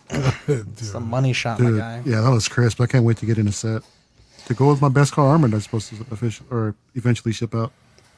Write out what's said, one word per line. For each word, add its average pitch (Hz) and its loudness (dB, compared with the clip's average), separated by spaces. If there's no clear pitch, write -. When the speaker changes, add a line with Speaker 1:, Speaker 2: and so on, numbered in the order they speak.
Speaker 1:
Yeah. 135 -2
Speaker 2:
good, 127 -2
dude. 101 -8
Speaker 3:
It's 107 -10
a 120 -8
money 123 -2
shot, 117 -4
my 123 4
Speaker 1:
Dude, 110 2
Speaker 3:
guy. 117 -8
Speaker 1:
yeah, 113 0
that 127 4
looks 117 2
crisp. 120 0
I 123 2
can't 123 2
wait 113 2
to - -6
get 110 0
in 107 2
a 101 0
set. 110 -6
To 123 -2
go 135 4
with 143 4
my 143 4
Beskar 139 2
armor 147 6
that's 107 -2
supposed - -6
to 110 -14
official, 113 -6
or 110 -4
eventually 120 -2
ship 113 -6
out. 113 -4